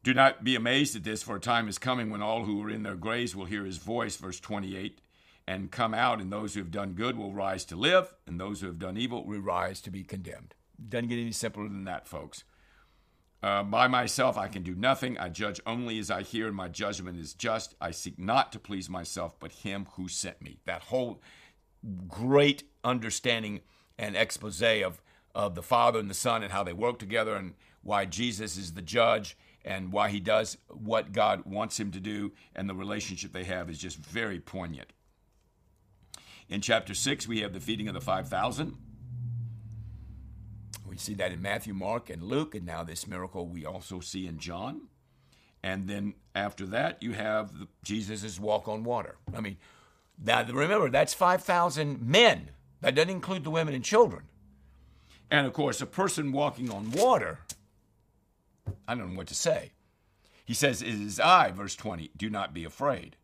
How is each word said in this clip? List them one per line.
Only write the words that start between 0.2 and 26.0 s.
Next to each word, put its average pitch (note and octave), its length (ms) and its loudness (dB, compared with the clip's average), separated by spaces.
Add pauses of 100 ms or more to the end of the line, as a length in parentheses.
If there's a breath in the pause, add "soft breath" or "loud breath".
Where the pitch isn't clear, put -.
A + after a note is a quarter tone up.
be B2+ 120 4
amazed B2 400 2
at G2 80 -8
this, G#2+ 200 -4
for A2+ 120 -6
a F#2 60 -6
time A#2 260 2
is G2+ 100 -6
coming B2 320 -2
when G#2 120 -6
all A2+ 240 0
who G#2 180 -2
are G#2+ 60 -6
in G#2+ 140 -6
their G2+ 120 -6
graves A2+ 400 -2
will G2 100 -6
hear G2+ 200 -4
his F#2+ 120 -8
voice," G#2+ 400 -4
verse F#2 220 -10
twenty-eight, F#2+ 640 -8 (460 soft breath)
"and F#2+ 240 -6
come A2+ 240 0
out, A#2 260 2
and F#2+ 100 -6
those G#2 220 -4
who G#2 60 -4
have F2 120 -6
done G2 220 -4
good A2+ 240 -2
will G2+ 160 -6
rise G2 320 -2
to E2+ 100 -10
live, F3 400 4 (120)
and E2+ 120 -6
those F#2+ 220 -6
who F#2+ 60 -4
have E2+ 120 -8
done F#2 180 -6
evil A#2 280 -2
will G#2 160 -6
rise F#2 400 0
to F#2+ 100 -10
be F#2+ 120 -8
condemned." - 500 -12 (340)
Doesn't A#2 220 -4
get A#2+ 100 -2
any A#2 120 -4
simpler G#2 360 -4
than G2 180 -8
that, F2+ 220 -8
folks. D#2 360 -12 (1000 soft breath)
Uh, G2+ 200 4
"By A2+ 240 6
myself B2 500 4
I G2 100 -2
can E2+ 140 -6
do F2+ 140 -4
nothing. B2 420 2
I F2+ 120 -4
judge G2 360 -4
only A#2 320 -4
as G2+ 140 -4
I F#2+ 100 -2
hear, A2 260 -4
and G2+ 80 -4
my F#2 120 -6
judgment F#2 500 -6
is D#2 160 -10
just. A2+ 480 -2
I E2+ 80 -4
seek - 300 -10
not A2+ 320 2
to A2 80 -12
please F#2+ 300 -6
myself, F2+ 500 -6
but E2 120 -12
him G2 420 -8
who F#2 140 -8
sent - 340 -6
me." C#2+ 240 -16
That F2 180 -4
whole - 380 -2 (840 loud breath)
great C#3 560 6 (200)
understanding A2+ 800 0 (360 soft breath)
and G#2 180 -6
expose G#2+ 460 0
of, G#2+ 400 4 (340 soft breath)
of G2+ 200 0
the E2+ 80 -8
Father A#2+ 360 6
and G#2 100 -2